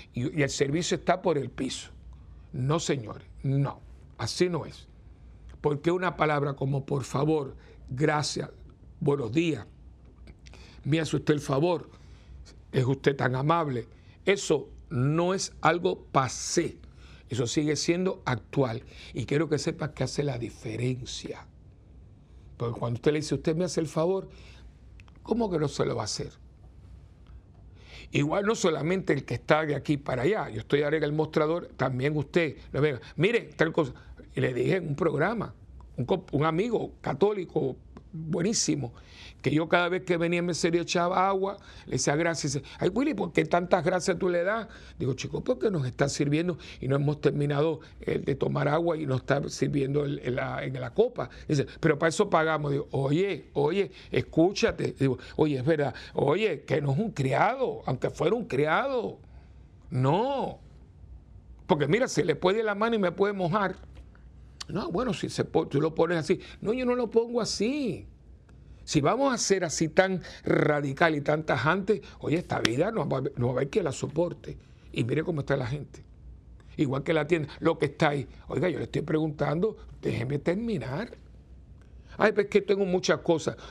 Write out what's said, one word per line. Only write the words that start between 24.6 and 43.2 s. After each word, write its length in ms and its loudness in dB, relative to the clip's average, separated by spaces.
¿cómo 260 0
que 100 0
no 80 2
se 180 -2
lo 100 0
va 80 -4
a 20 -6
hacer? 260 -6
Igual 340 2
no 100 2
solamente 580 2
el 120 -2
que 80 -6
está 320 2
de 100 0
aquí 220 0
para 240 -4
allá. 280 2
Yo 100 -8
estoy 240 2
ahora 140 2
en 60 -2
el 80 0
mostrador, 640 0
también 400 0
usted. 400 0
No, 80 -2
venga, 220 0
"Mire, 260 4
tal 180 2
cosa". 200 0
Y 60 -2
le 120 0
dije 240 2
en 120 -4
un 60 -4
programa, 580 -2
un 80 -4
co-, 260 0
un 140 2
amigo 560 0
católico, 760 0
buenísimo, 800 0
que 100 0
yo 180 2
cada 200 4
vez 140 -2
que 140 2
venía 240 2
me 120 0
servía, 280 2
echaba 460 2
agua, 300 0
le 80 -8
decía, 220 2
"Gracias". 380 0
Dice, 120 -6
"Ay, 100 2
Willy, 240 0
¿por 180 -4